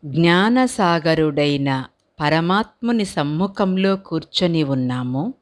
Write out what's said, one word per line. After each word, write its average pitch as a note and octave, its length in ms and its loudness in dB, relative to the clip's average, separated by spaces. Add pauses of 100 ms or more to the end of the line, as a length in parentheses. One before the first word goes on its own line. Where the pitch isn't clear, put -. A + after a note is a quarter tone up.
జ్ఞానసాగరుడైన D#3+ 1800 2 (360)
పరమాత్ముని F#3+ 840 0
సమ్ముఖంలో F#3+ 920 0
కూర్చొని E3 640 -2
ఉన్నాము. C3 800 -2